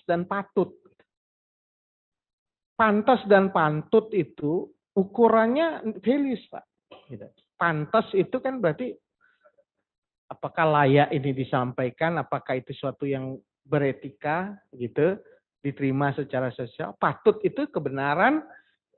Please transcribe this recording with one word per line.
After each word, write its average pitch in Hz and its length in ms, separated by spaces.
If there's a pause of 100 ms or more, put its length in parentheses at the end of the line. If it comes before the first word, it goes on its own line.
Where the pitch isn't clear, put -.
dan 175 160
patut. 196 480 (2000)
Pantas 214 560
dan 190 240
pantut 165 560
itu 165 560 (320)
ukurannya 226 1040
values, 269 480
Pak. - 160 (400)
Gitu. 104 160 (320)
Pantas 156 640
itu 175 240
kan 262 160
berarti 196 320 (1400)
apakah 151 560
layak 143 320
ini 139 160
disampaikan, 131 880
apakah 131 400
itu 131 160
suatu 139 320
yang 131 320 (240)
beretika, 147 960 (160)
gitu, 143 400 (480)
diterima 139 560
secara 131 320
sosial. 151 480
Patut 190 480
itu 277 240
kebenaran 156 720 (560)